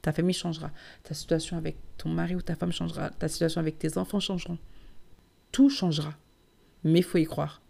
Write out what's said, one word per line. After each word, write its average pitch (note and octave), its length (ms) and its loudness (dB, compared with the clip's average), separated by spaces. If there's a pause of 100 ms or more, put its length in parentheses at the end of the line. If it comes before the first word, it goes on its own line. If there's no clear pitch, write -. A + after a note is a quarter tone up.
ta D#3 100 0
famille F3+ 220 2
changera. D#3+ 360 -4 (320)
Ta - 120 -8
situation E3 420 0
avec D#3 200 -4 (220)
ton - 100 -4
mari E3+ 260 0
ou F3+ 80 -2
ta - 140 -2
femme F3 160 -2
changera. D#3+ 380 -4
Ta - 180 -4
situation E3 320 0
avec D#3 180 -2
tes D#3 200 -2
enfants F#3 220 -2
changeront. F3 380 -4 (960)
Tout C#4 160 10
changera. D3+ 460 2 (720)
Mais E3 180 8
faut F3 160 2
y D#3 60 6
croire. D3 460 -4